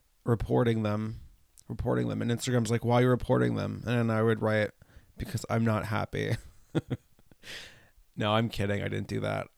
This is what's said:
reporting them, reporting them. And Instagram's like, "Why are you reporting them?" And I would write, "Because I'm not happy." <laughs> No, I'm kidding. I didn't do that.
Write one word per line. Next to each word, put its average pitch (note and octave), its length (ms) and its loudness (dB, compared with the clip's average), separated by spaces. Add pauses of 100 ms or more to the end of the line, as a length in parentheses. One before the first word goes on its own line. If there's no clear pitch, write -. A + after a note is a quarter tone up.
(240)
reporting A#2+ 580 2
them, G#2+ 380 -2 (480)
reporting B2 400 -2
them. G#2+ 160 -4
And A#2 80 0
Instagram's A#2 400 0
like, A#2 120 0
"Why A#2 120 2
are B2 80 6
you B2+ 60 6
reporting B2 440 2
them?" G2+ 320 -4
And A#2 260 0
I A2 120 2
would A2+ 180 2
write, G#2+ 300 2 (440)
"Because - 320 -6
I'm A2+ 160 0
not A2 220 2
happy." G#2 520 -4 (360)
<laughs> - 60 0 (1400)
No, G#2+ 160 2
I'm A2+ 160 2
kidding. G2+ 320 -2
I G2 80 -4
didn't G2+ 180 -4
do G#2+ 140 -4
that. G#2 260 -4 (100)